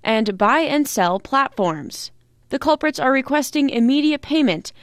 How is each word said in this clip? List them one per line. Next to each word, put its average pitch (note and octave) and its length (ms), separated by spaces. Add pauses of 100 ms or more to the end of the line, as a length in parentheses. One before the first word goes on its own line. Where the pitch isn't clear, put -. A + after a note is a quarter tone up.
and A3 340
buy A3 240
and D4 280
sell F#3 320
platforms. F#3 920 (380)
The - 100
culprits D4+ 400
are C4 140
requesting C#4 580
immediate C#4+ 520
payment B3 500 (100)